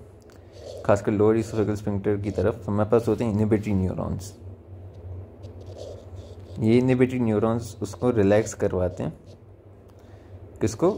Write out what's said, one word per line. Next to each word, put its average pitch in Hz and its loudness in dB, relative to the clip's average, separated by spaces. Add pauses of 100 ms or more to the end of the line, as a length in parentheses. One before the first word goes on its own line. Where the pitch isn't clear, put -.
(880)
खासकर 107 4
लोअर 107 6
esophageal 107 0
sphincter 101 -2
की 104 -2
तरफ, 98 -2
हमारे 104 0
पास 117 4
होते 110 0
हैं 107 -2
inhibitory 107 2
neurons। 90 -2 (2250)
ये 113 6
inhibitory 127 2
neurons 113 0
उसको 113 -2
रिलैक्स 104 4
करवाते 92 -2
हैं, 156 -6 (1500)
किसको? 156 2